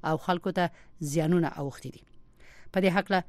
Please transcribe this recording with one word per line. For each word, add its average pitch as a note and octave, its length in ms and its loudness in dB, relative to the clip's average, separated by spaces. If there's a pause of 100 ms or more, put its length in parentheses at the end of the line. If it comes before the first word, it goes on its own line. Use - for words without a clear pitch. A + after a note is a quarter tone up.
(120)
او D#3+ 40 2 (120)
خلکو F3+ 240 -2
ته F3 180 0 (460)
زیانونه E3 420 2
اوښتي C#3 380 -10
دي. - 60 -20 (720)
په G3 100 2
دې F#3+ 140 6
هکله G3 320 2